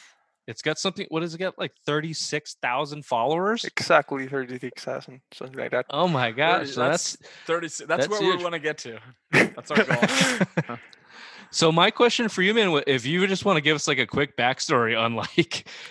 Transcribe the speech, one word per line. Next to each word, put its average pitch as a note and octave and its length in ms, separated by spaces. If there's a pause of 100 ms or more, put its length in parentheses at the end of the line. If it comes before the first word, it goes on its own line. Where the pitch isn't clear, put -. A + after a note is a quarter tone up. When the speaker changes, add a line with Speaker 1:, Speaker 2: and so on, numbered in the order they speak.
(460)
Speaker 1:
it's - 160
got D3+ 160
something, G3 320
what D#3+ 120
does E3+ 120
it E3 60
get? F#3 180
Like, F#3 140 (120)
thirty-six D3+ 800
thousand C#3+ 420
followers? E3 640
Speaker 2:
Exactly, C#3+ 640
thirty-six B2+ 560
thousand, C3 380 (120)
something C3 240
like B2 140
that. B2+ 180
Speaker 1:
Oh D#3+ 180
my B2+ 220
gosh, D#3 300
Speaker 3:
Thirty, C#3 140
Speaker 1:
so - 80
Speaker 3:
that's D3 340
Speaker 1:
that's, - 180 (140)
Speaker 3:
thirty-six, E3 400
that's D3+ 200
Speaker 1:
that's F#3+ 40
Speaker 3:
where G#3+ 100
we F#3 140
Speaker 1:
huge. F3 80
Speaker 3:
wanna E3+ 160
get D3+ 200
to. A2+ 200 (320)
That's - 400
our - 120
goal. A#3 1000
Speaker 1:
<laughs> - 40 (640)
So E3 200
my E3+ 180
question A#3 380
for F#3+ 140
you, G3 120
man, A3+ 120
w-, D3+ 200
if C3 200
you F3 220
just F#3+ 180
wanna F#3 160
give D3+ 140
us, C#3+ 120
like, C#3+ 120
a B2 60
quick C3+ 300
backstory A#2+ 640
on, A#2 160
<laughs> G#2 220
like, - 320 (220)